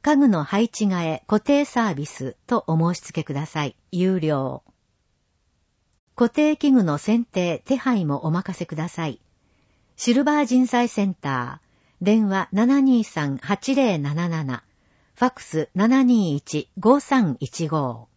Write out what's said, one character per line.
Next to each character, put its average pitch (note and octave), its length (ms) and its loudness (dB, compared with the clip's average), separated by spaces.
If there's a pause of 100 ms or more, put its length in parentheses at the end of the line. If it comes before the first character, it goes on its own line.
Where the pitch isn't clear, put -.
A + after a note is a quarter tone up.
家 D4 160 2
具 C#4 120 6
の F3 140 2
配 G3+ 220 0
置 A3 220 -4
替 F#3 180 -2
え、 D#3+ 220 -4
固 G#3+ 180 0
定 C#4+ 220 2
サ A3+ 220 -2
ー F3 60 -2
ビ C#3+ 120 -8
ス - 280 -10 (120)
と - 200 -2
お D#3+ 120 0
申 E3+ 200 0
し - 60 -18
付 - 160 -8
け D3+ 40 -4
く C#3+ 100 -8
だ C#3+ 100 -4
さ D#3 220 -6
い。 A#2 100 -8 (140)
有 F#3 300 0
料。 C3+ 420 -4 (1500)
固 A#3+ 140 2
定 D4+ 260 2
器 C#4+ 160 2
具 B3 100 6
の D#3 140 0
選 A#3 300 -2
定、 F3 400 -4
手 C4+ 100 0
配 A#3 300 -2
も C#3+ 180 -4
お D#3 60 -2
任 F3 280 -4
せ F3 60 -6
く D#3+ 100 -14
だ D#3 140 -6
さ E3 180 -8
い。 C3+ 140 -8 (760)
シ - 180 0
ル C4+ 100 2
バ D4 180 2
ー C#4 40 0
人 B3+ 180 2
材 A#3+ 240 0
セ G#3 160 -2
ン G3 80 -2
タ C3 480 -6 (400)
ー。 F3 40 -8
電 G#3+ 220 4
話 F#3+ 260 -2
七 B3 280 2
二 B3+ 240 4
三 C#3+ 320 -4
八 G3+ 380 -4
零 A#3 240 2
七 D3 320 -4
七。 C#3+ 340 -6 (500)
フ - 120 -2
ァ - 20 2
ッ - 20 0
ク - 120 -20
ス - 320 -4
七 A#3 280 4
二 A3 320 4
一 - 440 -6
五 B3 220 4
三 G#3 380 0
一 D#3 300 -6
五。 C3 480 -4